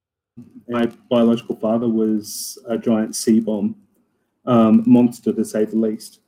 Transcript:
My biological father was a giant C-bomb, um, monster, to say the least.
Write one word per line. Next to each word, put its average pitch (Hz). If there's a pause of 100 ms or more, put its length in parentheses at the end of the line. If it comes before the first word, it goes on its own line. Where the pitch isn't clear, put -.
(680)
My 120 (240)
biological 117
father 117
was 110
a 113
giant 110
C-bomb, 110 (720)
um, 113
monster, 123
to 107
say 107
the 107
least. 110